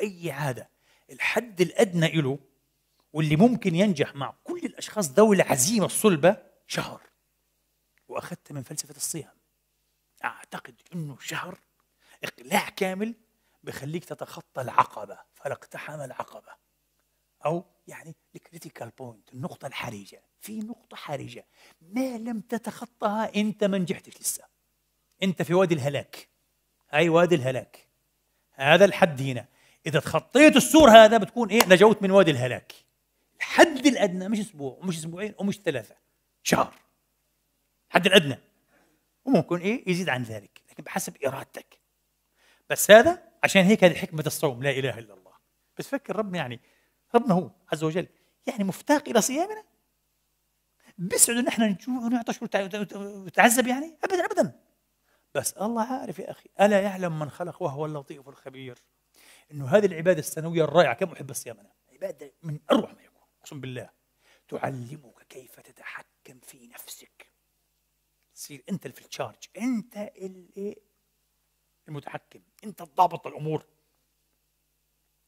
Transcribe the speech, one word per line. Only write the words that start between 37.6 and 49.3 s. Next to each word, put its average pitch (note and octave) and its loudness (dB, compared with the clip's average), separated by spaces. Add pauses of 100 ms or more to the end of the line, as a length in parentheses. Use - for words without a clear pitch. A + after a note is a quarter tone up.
الحد F3+ 2
الأدنى. E3 2 (840)
وممكن F3+ 0
إيه؟ G3 -4
يزيد F3 -4
عن B2+ -4
ذلك. A2 -16
لكن - -20
بحسب - -10
إرادتك. - -12 (920)
بس D3 2
هذا A#3 8 (200)
عشان F#3+ 4
هيك G#3 6
هذه E3 8
حكمة D#3 -8
الصوم. C3 -4
لا C#3+ -2
إله B2+ -4
إلا G#2 -20
الله. - -20 (460)
بس - -10
فكر A3+ -8
ربنا G3 -6
يعني. B2 -8 (540)
ربنا A#3 2
هو E3+ -2 (220)
عز D#3 -6
وجل. D#3+ -4 (380)
يعني G3+ -4
مفتاق C#4+ -2
إلى A#3 2
صيامنا. G4 -4 (1300)